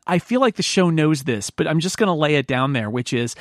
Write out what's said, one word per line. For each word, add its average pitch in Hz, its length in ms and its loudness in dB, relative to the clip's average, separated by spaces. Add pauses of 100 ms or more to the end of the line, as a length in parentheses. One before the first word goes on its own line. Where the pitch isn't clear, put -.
I 180 120 2
feel 247 240 0
like 233 140 2
the 190 60 -4
show 180 280 2
knows 156 340 2
this, 113 240 -4
but - 180 -4
I'm 160 140 0
just 180 160 -4
gonna 196 180 2
lay 151 200 2
it 139 120 0
down 135 280 0
there, 107 160 -2
which 123 240 -4
is, 120 260 -2